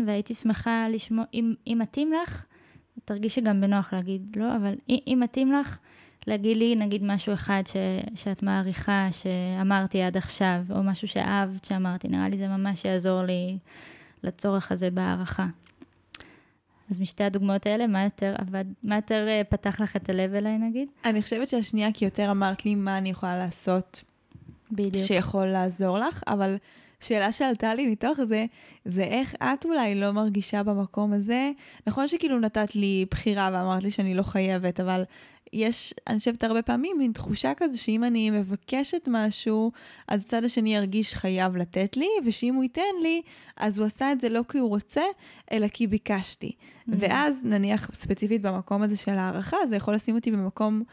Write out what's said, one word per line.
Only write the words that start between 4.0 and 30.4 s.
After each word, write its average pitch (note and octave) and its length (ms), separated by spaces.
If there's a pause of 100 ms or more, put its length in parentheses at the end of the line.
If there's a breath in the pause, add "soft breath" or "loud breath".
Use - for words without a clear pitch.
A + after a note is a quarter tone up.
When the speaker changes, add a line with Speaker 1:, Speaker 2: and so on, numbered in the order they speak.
Speaker 1:
לא, A#3 200
אבל G3+ 180 (140)
אם, B3 180
אם B3+ 160
מתאים C4 300
לך, C#4+ 260 (480 loud breath)
להגיד G#3+ 300
לי, A#3 200
נגיד, G#3 280
משהו G3+ 300
אחד G3 320
ש-, - 100 (380)
שאת G3 280
מעריכה, F#3+ 720
שאמרתי F#3+ 920
עד F3+ 140
עכשיו, F3+ 440 (100)
או F#3+ 120
משהו G3 260
שאהבת G3 560
שאמרתי, F#3 440
נראה F#3 200
לי G3 100
זה G3 100
ממש G3 360
יעזור F#3 380
לי F#3 360 (640 loud breath)
לצורך G3 500
הזה F3+ 180
בהערכה." F3+ 560 (1400 loud breath)
אז F#3 100
משתי F#3+ 240
הדוגמאות G3 420
האלה, A3 200
מה G3 180
יותר G3+ 340
עבד, F#3+ 260 (180)
מה G#3 140
יותר, G#3+ 320
אה, G#3+ 200
פתח G3+ 320
לך G#3+ 160
את F3+ 120
הלב F#3+ 260
אליי, G#3+ 240
נגיד? A3+ 300 (160)
Speaker 2:
אני G#3+ 180
חושבת A#3 260
שהשנייה, G#3+ 440
כי G#3+ 120
יותר G3+ 260
אמרת G3 340
לי G#3 100
מה G3 240
אני F#3+ 120
יכולה F3+ 280
לעשות F3+ 640 (680)
Speaker 1:
בדיוק. G3 340
Speaker 2:
שיכול F#3+ 400
לעזור F#3 520
לך, C#4+ 280
אבל G3 300 (440 loud breath)
שאלה G#3+ 320
שעלתה A3+ 420
לי C4+ 160
מתוך B3+ 340
זה, A3 220 (380 loud breath)
זה F#3 180
איך B3+ 320
את C4+ 300
אולי C4 300
לא G3+ 180
מרגישה G#3 500